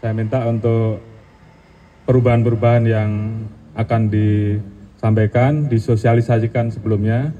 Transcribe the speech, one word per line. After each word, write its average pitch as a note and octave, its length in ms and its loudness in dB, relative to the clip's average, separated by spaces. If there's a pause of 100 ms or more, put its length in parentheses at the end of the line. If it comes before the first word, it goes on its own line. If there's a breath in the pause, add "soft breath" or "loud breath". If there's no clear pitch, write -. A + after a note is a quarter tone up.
saya A2+ 80 -2
minta A2+ 320 -2
untuk A2+ 560 0 (1040)
perubahan-perubahan A#2+ 800 2
yang G#2+ 560 -2 (320)
akan A2+ 400 0
disampaikan, G#2+ 1600 0
disosialisasikan A#2 1000 0
sebelumnya A2 640 -2